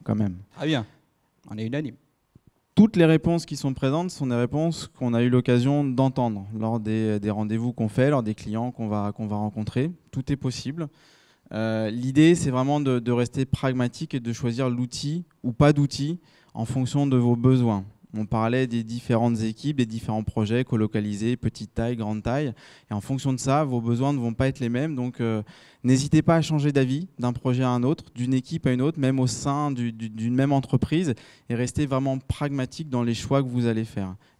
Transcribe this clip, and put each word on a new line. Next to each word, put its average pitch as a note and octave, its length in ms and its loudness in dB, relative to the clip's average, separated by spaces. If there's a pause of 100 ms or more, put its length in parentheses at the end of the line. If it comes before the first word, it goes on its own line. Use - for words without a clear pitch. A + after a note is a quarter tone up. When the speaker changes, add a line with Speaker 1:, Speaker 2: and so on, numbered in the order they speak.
Speaker 1:
quand G#2+ 120 0
même. G2 220 0 (180)
Speaker 2:
Très D3 100 -6
bien. C3+ 200 0 (680)
On G#2+ 60 -10
est A2 100 -4
unanime. C#3 280 -6 (800)
Speaker 1:
Toutes G#3+ 220 8
les E3+ 100 8
réponses D#3+ 400 4
qui D3 120 -8
sont C3+ 160 -2
présentes D3+ 360 0
sont - 180 -6
des A#2+ 80 0
réponses C#3+ 520 0
qu'on A#2+ 260 -4
a A#2 80 2
eu B2 80 4
l'occasion B2+ 540 4
d'entendre B2 640 0 (100)
lors A2 220 -2
des, G#2+ 400 0
des G#2 100 -4
rendez-vous A2 440 -2
qu'on A2 160 -2
fait, C3 200 4
lors C3+ 140 2
des G#2+ 120 -2
clients A2+ 360 -6
qu'on A2+ 160 -6
va, G#2 240 -2
qu'on A2 160 -6
va G#2 80 -4
rencontrer. G#2+ 560 -4 (200)
Tout C3+ 200 -6
est C#3 60 -2
possible. C#3+ 500 -6 (640)
Euh, A2 400 -2
l'idée, C3 440 4
c'est D3 160 0
vraiment C3+ 280 2
de, C3 200 0
de A#2 120 -2
rester B2 340 0
pragmatique B2+ 680 -2
et C3+ 60 -2
de A#2 140 -6
choisir B2 360 -2
l'outil C#3 560 -4 (180)
ou B2+ 80 -4
pas D3 220 6
d'outil C#3+ 460 0 (340)
en A2+ 120 -4
fonction C3 400 0
de C3 120 4
vos A#2+ 180 4
besoins. A#2 480 4 (320)
On G#2+ 100 -4
parlait A#2+ 400 0
des A#2 180 -2
différentes A#2 580 0
équipes, A#2 360 -4
des B2 80 4
différents A2 380 -4
projets, A2+ 400 0
colocalisés, G#2+ 760 -2
petite - 380 -8
taille, A#2 200 -2
grande G#2+ 280 -6
taille. B2 320 -4 (340)
Et G#2+ 60 -8
en G2+ 60 -4
fonction C3+ 320 -2
de B2+ 40 -2
ça, C3+ 260 2
vos B2 180 -2
besoins A#2+ 320 0
ne C#3 40 -2
vont A#2 160 -2
pas C3 140 0
être C3 120 -4
les A#2+ 100 -2
mêmes. C#3 260 -2
Donc, B2 260 -6
euh, A2 220 -2 (400)
n'hésitez C#3 400 4
pas E3 140 4
à D#3+ 40 4
changer D3+ 300 0
d'avis C#3 360 0 (120)
d'un A#2+ 140 -2
projet B2+ 280 -2
à B2+ 80 2
un B2 140 0
autre, C3+ 220 -2 (100)
d'une B2 180 -2
équipe C#3+ 320 -2
à C3 60 2
une B2+ 100 0
autre, D#3 180 0
même C3+ 200 2
au B2+ 80 2
sein C#3+ 420 -2
du, A#2+ 220 -4
du, A2+ 180 -8
d'une A2 240 -4
même C3+ 200 2
entreprise, C3+ 600 0 (360)
et A#2+ 60 -4
restez B2+ 300 -2
vraiment C3+ 320 -2
pragmatique C#3+ 720 -6
dans B2 140 0
les A#2 100 0
choix C#3 300 0
que B2+ 40 -4
vous A#2+ 200 0
allez A2 180 0
faire. F#2+ 300 -8 (240)